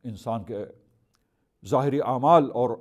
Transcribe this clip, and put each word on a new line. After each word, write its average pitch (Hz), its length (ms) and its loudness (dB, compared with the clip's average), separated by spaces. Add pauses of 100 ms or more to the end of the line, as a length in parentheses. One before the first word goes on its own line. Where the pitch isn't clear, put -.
انسان 113 420 -8
کے 104 200 -10 (1000)
ظاہری 139 340 0
اعمال 135 520 4
اور 120 180 0 (100)